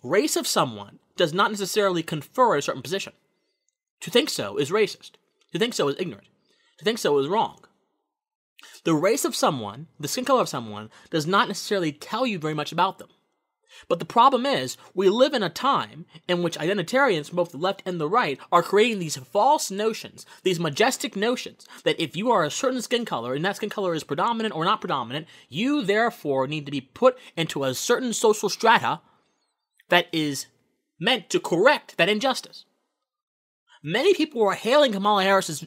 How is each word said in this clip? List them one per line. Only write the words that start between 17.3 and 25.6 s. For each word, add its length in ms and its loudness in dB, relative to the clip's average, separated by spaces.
both 160 0
the 60 -12
left 280 -4
and 140 -4
the 80 -2
right 320 0
are 120 6
creating 360 2
these 200 -6
false 520 0
notions, 560 -6
these 160 0
majestic 560 0
notions, 500 -4
that 160 0
if 160 -4
you 160 -2
are 100 4
a 80 -2
certain 320 -2
skin 220 -2
color, 300 -4
and 100 -2
that 100 -2
skin 140 -6
color 260 -4
is 80 -4
predominant 500 -4
or 120 -4
not 160 0
predominant, 480 -6
you 340 -2